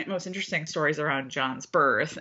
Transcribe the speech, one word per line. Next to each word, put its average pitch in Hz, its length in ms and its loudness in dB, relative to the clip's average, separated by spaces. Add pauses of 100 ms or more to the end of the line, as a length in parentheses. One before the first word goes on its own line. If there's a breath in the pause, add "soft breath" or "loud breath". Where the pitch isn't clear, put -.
most 185 220 -4
interesting 185 400 -4
stories 151 320 0
around 135 320 0
John's 131 340 -2
birth, 139 560 4